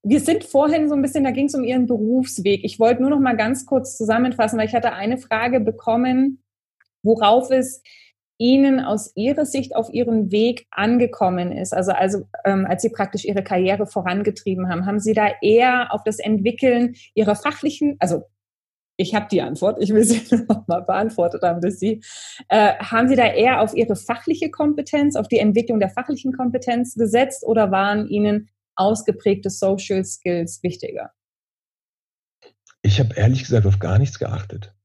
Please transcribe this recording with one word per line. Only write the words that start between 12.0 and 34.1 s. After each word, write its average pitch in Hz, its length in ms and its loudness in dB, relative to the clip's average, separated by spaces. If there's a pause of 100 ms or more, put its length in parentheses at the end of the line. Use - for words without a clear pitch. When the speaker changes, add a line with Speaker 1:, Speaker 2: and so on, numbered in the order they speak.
Speaker 1:
ähm, 196 240 0
als 180 140 -2
Sie 226 80 0
praktisch 202 340 -4
Ihre 196 200 -4
Karriere 196 440 0
vorangetrieben 190 840 -4
haben. 180 160 -2
Haben 202 140 -2
Sie 214 140 0
da 208 140 2 (140)
eher 240 520 4
auf 208 100 -6
das 214 160 -4
Entwickeln 240 760 0 (180)
Ihrer 208 220 2
fachlichen, 294 640 -2
also 170 240 0 (720)
ich 185 180 -2
habe 208 160 -2
die 180 100 2
Antwort, 156 400 -2
ich 202 100 0
will 220 120 6
sie 226 180 2 (140)
<laughs> 226 140 -2
noch - 180 -2
mal 175 140 -2
beantwortet 185 640 -2
haben 175 180 0
durch 185 180 -4
Sie. 220 240 -2 (460)
Äh, 208 300 4
haben 226 280 0
Sie 269 80 4
da 240 120 4
eher 233 340 2
auf 214 140 -2
Ihre 226 200 0
fachliche - 560 -4
Kompetenz, 294 640 -2
auf 214 140 -4
die 233 100 2
Entwicklung 214 400 2
der 196 100 0
fachlichen 254 440 -6
Kompetenz 247 640 -4
gesetzt 233 500 0
oder 220 260 2
waren 202 380 0
Ihnen 208 400 0 (260)
ausgeprägte 202 720 0
Social 190 540 -2
Skills 175 600 -6
wichtiger? - 480 -8 (1700)
Speaker 2:
Ich 101 180 2
habe 120 160 0
ehrlich 127 280 2
gesagt 117 220 2
auf 98 140 2
gar 92 200 0
nichts 135 200 -2